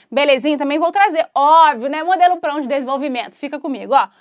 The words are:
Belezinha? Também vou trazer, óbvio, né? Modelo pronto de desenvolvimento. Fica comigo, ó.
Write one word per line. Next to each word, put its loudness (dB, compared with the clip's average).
Belezinha? 0
Também -2
vou -2
trazer, 0
óbvio, 4
né? -6
Modelo 2
pronto -6
de -8
desenvolvimento. -6
Fica -10
comigo, -6
ó. 2